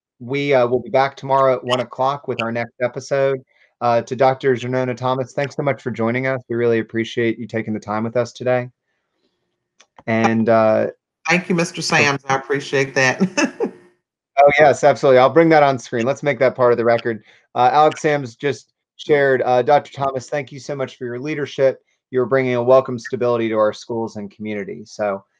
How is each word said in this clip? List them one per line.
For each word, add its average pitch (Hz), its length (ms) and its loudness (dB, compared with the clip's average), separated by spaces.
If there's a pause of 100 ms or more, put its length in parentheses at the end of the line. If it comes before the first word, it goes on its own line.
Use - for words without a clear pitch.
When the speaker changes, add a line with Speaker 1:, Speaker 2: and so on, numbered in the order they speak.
(200)
Speaker 1:
we, 143 340 -4
uh, 123 140 4
will 123 100 0
be 113 120 -10
back 135 260 0
tomorrow 135 380 2
at - 100 -4
one 123 160 -2
o'clock 131 480 -4
with 113 120 -6
our 113 120 -4
next 117 300 -6
episode. 139 560 -2 (440)
Uh, 117 200 2
to 127 120 -10
Doctor 131 420 2
Zernona 127 380 -4
Thomas, 127 380 -4
thanks 143 240 -8
so 147 60 -4
much 139 180 -2
for 123 100 -8
joining 117 360 -2
us. 131 240 -4
We 117 60 -4
really 117 240 2
appreciate 113 580 -4
you 117 80 -10
taking 110 260 -6
the 107 80 -6
time 107 240 -6
with 117 100 -8
us 120 160 -2
today. 123 380 -4 (1400)
And, 113 440 2
uh, 110 380 4 (380)
Speaker 2:
Thank 180 220 0
you, 190 60 0
Mister 170 260 -2
Sams. 147 480 0
I 135 80 0
appreciate 139 580 -4
that. 131 280 0
<laughs> - 500 -4 (720)
Speaker 1:
Oh, 143 160 6
yes, 147 260 4
absolutely. 135 340 4
I'll 131 100 6
bring 160 220 4
that 156 120 6
on 135 160 2
screen. 120 280 -4
Let's 135 160 -4
make 143 160 -2
that 127 160 2
part 120 180 4
of 117 60 2
the 113 60 -2
record. 117 380 0 (320)
Uh, 123 180 4
Alex 151 280 2
Sams 147 360 -2
just - 360 -6 (240)
shared, 139 460 2
uh, 123 180 2
"Doctor 143 320 2
Thomas, 135 380 -6
thank 147 200 -6
you 143 80 -16
so 143 160 -10
much 135 220 -8
for 131 80 -12
your 120 140 -8
leadership. 139 640 -2 (280)
You're 127 140 0
bringing 127 300 0
a 120 80 0
welcome 127 360 4
stability 120 520 -2
to 110 60 -2
our 107 180 2
schools 113 420 -8
and 101 140 -12
community." 101 560 -10
So, 101 360 -6 (180)